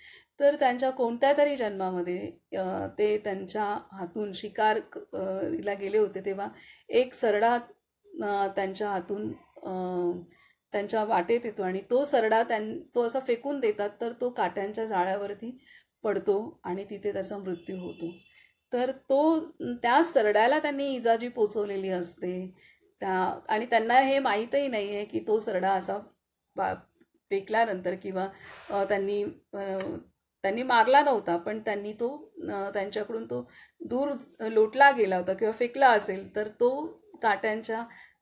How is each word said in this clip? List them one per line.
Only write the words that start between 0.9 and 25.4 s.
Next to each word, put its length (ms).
तरी 180
जन्मामध्ये, 760
अ, 300
ते 180
त्यांच्या 640
हातून 400
शिकार 480
क-, 360
अ, 240
ला 100
गेले 240
होते, 280
तेव्हा 220
एक 240
सरडा, 400
अ, 240
त्यांच्या 420
हातून, 440
अ, 480
त्यांच्या 320
वाटेत 400
येतो 200
आणि 260
तो 160
सरडा 380
त्यां-, 360
तो 80
असा 160
फेकून 400
देतात, 300
तर 100
तो 80
काट्यांच्या 560
जाळ्यावरती 800
पडतो 600
आणि 260
तिथे 240
त्याचा 240
मृत्यू 400
होतो. 340
तर 180
तो, 480
त्या 420
सरड्याला 560
त्यांनी 360
इजा 200
जी 120
पोचवलेली 600
असते 680
त्या, 400
आणि 160
त्यांना 340
हे 200
माहीतही 480
नाही 280
आहे 100
की 140
तो 200
सरडा 320